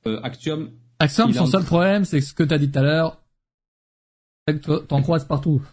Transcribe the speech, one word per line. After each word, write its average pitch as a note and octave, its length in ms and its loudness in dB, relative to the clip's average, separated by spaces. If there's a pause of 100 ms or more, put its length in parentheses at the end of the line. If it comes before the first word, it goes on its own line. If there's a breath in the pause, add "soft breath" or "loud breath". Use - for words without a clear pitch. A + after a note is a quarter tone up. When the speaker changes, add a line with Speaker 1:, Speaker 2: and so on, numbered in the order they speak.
Speaker 1:
Euh, A2 160 -4
Axiom, D#3 480 -8 (300)
Speaker 2:
Axiom, A3 300 2
Speaker 1:
il - 40 2
Speaker 2:
son - 100 2
Speaker 1:
entre C#3 80 2
Speaker 2:
seul F#3+ 120 2
problème, F#3 420 2
c'est D3+ 160 -2
ce - 120 -8
que E3 100 0
t'as D3+ 140 2
dit C#3+ 120 0
tout C#3 100 -4
à C3+ 40 4
l'heure. D#3 380 0 (1300)
C'est D3+ 140 -2
que D3+ 180 -2
t'en C#3+ 220 -2
croises E3 240 0
partout. C#3+ 360 0 (120)